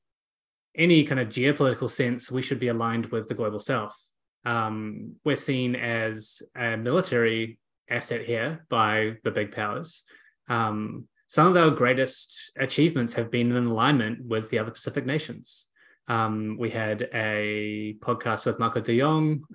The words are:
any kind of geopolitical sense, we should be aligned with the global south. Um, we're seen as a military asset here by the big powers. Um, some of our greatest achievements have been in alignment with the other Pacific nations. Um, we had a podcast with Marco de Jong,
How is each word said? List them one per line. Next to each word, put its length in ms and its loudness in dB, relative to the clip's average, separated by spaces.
any 300 8
kind 160 0
of 80 -4
geopolitical 600 2
sense, 400 -2
we 120 -2
should 180 -4
be 80 0
aligned 400 0
with 220 -4
the 60 -4
global 240 -2
south. 380 -4
Um, 800 -4
we're 120 2
seen 400 -2
as 640 -4
a 220 -2
military 840 0
asset 360 -4
here 440 -2
by 540 2
the 80 0
big 200 -2
powers. 520 -6
Um, 600 -2
some 200 6
of 100 6
our 140 8
greatest 840 0
achievements 560 2
have 180 -2
been 200 2
in 140 2
alignment 580 2
with 260 -2
the 100 0
other 120 -4
Pacific 340 -6
nations. 600 -8
Um, 520 0
we 100 -2
had 440 -4
a 880 -4
podcast 460 -2
with 140 0
Marco 200 0
de 200 2
Jong, 420 2